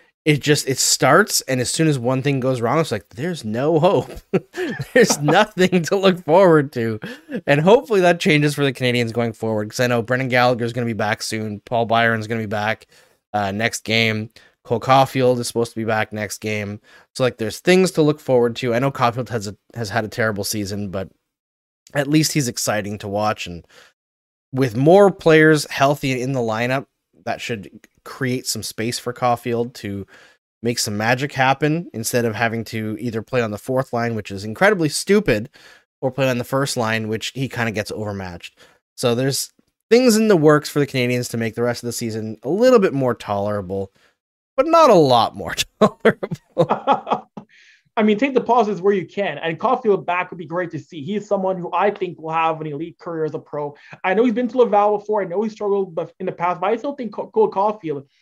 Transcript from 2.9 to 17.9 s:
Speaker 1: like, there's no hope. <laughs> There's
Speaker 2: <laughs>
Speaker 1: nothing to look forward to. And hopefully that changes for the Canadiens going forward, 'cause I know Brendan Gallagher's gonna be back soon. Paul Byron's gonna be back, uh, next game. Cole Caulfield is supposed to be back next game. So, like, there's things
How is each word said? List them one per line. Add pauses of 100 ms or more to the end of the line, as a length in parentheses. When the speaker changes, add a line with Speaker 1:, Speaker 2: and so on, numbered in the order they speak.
Speaker 1:
like,
there's
no
hope. (220)
<laughs>
There's
Speaker 2:
<laughs>
Speaker 1:
nothing
to
look
forward
to. (460)
And
hopefully
that
changes
for
the
Canadiens
going
forward,
'cause
I
know
Brendan
Gallagher's
gonna
be
back
soon.
Paul
Byron's
gonna
be
back, (460)
uh,
next
game. (360)
Cole
Caulfield
is
supposed
to
be
back
next
game. (360)
So,
like,
there's
things